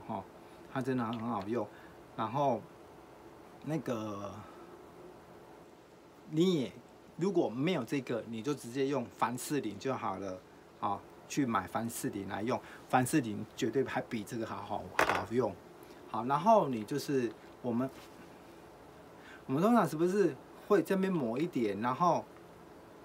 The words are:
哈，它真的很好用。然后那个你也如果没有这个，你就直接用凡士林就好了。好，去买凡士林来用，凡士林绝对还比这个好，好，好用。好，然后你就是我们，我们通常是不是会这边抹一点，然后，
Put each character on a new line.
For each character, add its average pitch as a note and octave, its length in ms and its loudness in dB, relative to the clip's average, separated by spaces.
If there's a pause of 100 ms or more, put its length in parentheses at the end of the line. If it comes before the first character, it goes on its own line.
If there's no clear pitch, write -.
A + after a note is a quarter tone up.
哈， G2+ 160 -6 (500)
它 C3+ 80 -2
真 B2+ 160 0
的 A#2+ 80 0
很 A#2 140 -4
好 A2+ 280 -2
用。 G#2+ 180 0 (520)
然 A2 120 -2
后 C3 320 2 (1000)
那 D#3 160 -2
个 G#2+ 540 -6 (2000)
你 E3 320 6
也 G#2 100 -4 (460)
如 F#3 140 0
果 D3 180 4
没 C#3 240 0
有 C3+ 100 0
这 C3+ 180 -2
个， A#2 260 -4
你 A2+ 140 -6
就 C#3+ 120 -2
直 B2 160 -8
接 C3+ 180 0
用 C3+ 180 0
凡 A#2 320 -2
士 C#3 240 -2
林 G#2 180 -6
就 C3 160 -2
好 G#2+ 220 -4
了。 F#2 200 -6 (420)
好， G2+ 220 -2 (280)
去 C#3+ 160 2
买 G2 220 2
凡 A2+ 220 -2
士 - 200 -4
林 G2 180 -6
来 G2 140 -4
用， A2+ 180 0 (300)
凡 B2+ 160 6
士 D#3 160 4
林 G#2+ 240 -4 (100)
绝 A#2 140 0
对 C3+ 160 2
还 - 160 -2
比 A2 220 -6
这 A#2 140 -8
个 A2 80 -4
好， G2 200 -8
好， G2 180 -6 (140)
好 F2+ 320 2
用。 A2 240 0 (560)
好， A2+ 160 -4
然 C#3+ 120 2
后 F#3+ 300 6
你 A#2 160 -2
就 C#3+ 140 -2
是 C3 340 0 (300)
我 B2 100 -2
们， B2+ 180 0 (1600)
我 C3 80 0
们 D3 80 4
通 A#3 140 6
常 F#3+ 120 6
是 D3+ 80 -4
不 E3 120 4
是 F#3 280 4 (320)
会 G3 140 6
这 G3 160 2
边 F#3+ 140 2
抹 B2+ 260 0
一 D#3 80 0
点， G#2 340 0
然 A#2+ 140 0
后， D3 320 2 (800)